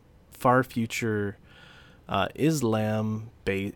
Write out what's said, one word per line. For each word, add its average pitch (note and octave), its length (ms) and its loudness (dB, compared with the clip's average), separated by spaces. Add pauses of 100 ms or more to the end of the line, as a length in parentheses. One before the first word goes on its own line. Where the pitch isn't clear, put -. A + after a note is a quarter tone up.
(320)
far B2+ 300 4
future, A2 760 -2 (720)
uh, F#2+ 260 0
Islam A2 920 0 (160)
ba-, G2 300 -2